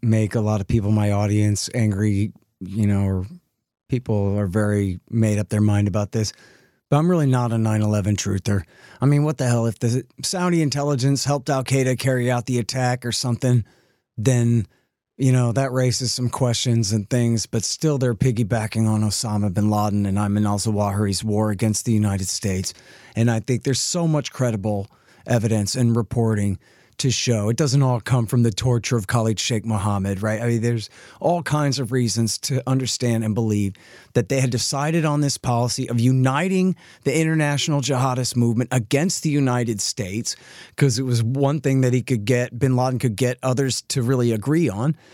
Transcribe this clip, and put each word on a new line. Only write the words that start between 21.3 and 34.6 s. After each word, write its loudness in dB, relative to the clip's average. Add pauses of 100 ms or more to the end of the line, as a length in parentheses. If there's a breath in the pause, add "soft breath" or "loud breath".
against -2
the 0
United 0
States. -4 (420 loud breath)
And 2
I 0
think -4
there's -2
so -2
much -2
credible -2 (380 soft breath)
evidence 0
and 2
reporting 0 (400 soft breath)
to 0
show. 0
It 0
doesn't 2
all 2
come 0
from 2
the 4
torture 0
of -2
Khalid 0
Sheikh -2
Mohammed, -2
right? -4
I -2
mean, 0
there's -2 (300 loud breath)
all 0
kinds 0
of -4
reasons 0
to -4
understand 0
and -2
believe 0 (400 loud breath)
that 2
they 0
had 0
decided -2